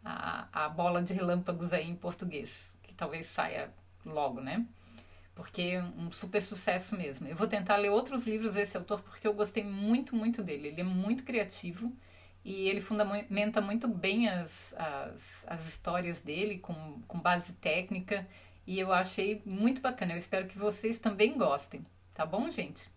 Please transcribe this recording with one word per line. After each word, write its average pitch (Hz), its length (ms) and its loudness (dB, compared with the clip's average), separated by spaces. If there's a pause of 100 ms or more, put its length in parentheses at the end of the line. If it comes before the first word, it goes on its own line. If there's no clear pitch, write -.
a, - 600 -2
a - 20 0
Bola 175 340 2
de 180 100 -2
Relâmpagos 175 600 0
aí 160 160 0
em 175 80 -4
português, 175 760 -6 (100)
que - 120 -20
talvez 165 320 -4
saia - 460 -2 (320)
logo, 143 360 0
né? 160 240 0 (720)
Porque - 280 -6
é 180 200 0
um 170 300 -6
super 196 300 0
sucesso 185 540 0
mesmo. - 300 -6
Eu 170 80 -6
vou 208 140 2
tentar 202 280 4
ler 202 140 4
outros 247 360 2
livros 220 280 0
desse 202 220 0
autor 190 260 -2
porque - 240 -6
eu 208 80 4
gostei 208 300 0
muito, 208 500 2
muito 226 300 2
dele. 147 240 -4
Ele 160 140 -4
é - 20 2
muito 190 400 2
criativo 208 680 -2 (540)
e 190 220 0
ele 202 120 2
fundamenta 208 800 2
muito 214 280 0
bem 202 400 4
as, 175 500 -2
as, - 680 -6
as 160 180 -6
histórias 170 540 -2
dele 185 380 -2
com, 156 500 -8
com 175 100 -4
base 175 360 2
técnica 185 680 -2 (400)
e 185 140 -2
eu 185 140 2
achei 190 520 2
muito 214 360 2
bacana. 247 320 0
Eu 170 40 -2
espero 185 300 -2
que 190 100 -12
vocês 208 440 0
também 214 360 6
gostem, 156 480 2 (300)
tá 160 100 0
bom, 202 240 0
gente? - 480 -6